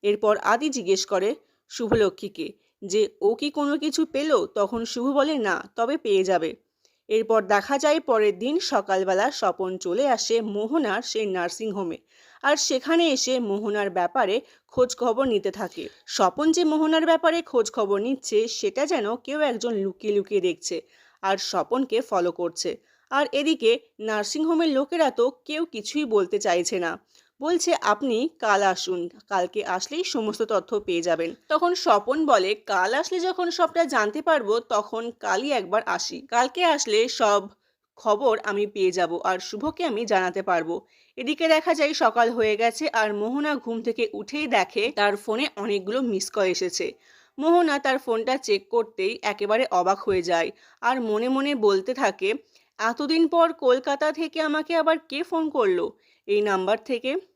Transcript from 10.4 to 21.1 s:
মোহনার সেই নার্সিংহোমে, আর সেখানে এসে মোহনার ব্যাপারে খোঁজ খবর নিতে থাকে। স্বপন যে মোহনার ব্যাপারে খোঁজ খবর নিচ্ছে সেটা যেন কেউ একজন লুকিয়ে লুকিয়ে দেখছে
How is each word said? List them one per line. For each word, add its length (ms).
মোহনার 600
সেই 240
নার্সিংহোমে, 720
আর 140
সেখানে 540
এসে 300
মোহনার 500
ব্যাপারে 460
খোঁজ 300
খবর 300
নিতে 240
থাকে। 340
স্বপন 460
যে 120
মোহনার 420
ব্যাপারে 360
খোঁজ 300
খবর 260
নিচ্ছে 400
সেটা 380
যেন 300
কেউ 240
একজন 340
লুকিয়ে 380
লুকিয়ে 280
দেখছে 360